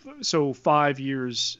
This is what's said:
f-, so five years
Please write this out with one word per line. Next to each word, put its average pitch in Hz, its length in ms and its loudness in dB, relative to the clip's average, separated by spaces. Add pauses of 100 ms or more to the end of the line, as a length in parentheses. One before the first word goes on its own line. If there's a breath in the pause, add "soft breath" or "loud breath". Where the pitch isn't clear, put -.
f-, 294 200 -12
so 147 260 2
five 147 480 2
years 131 600 -4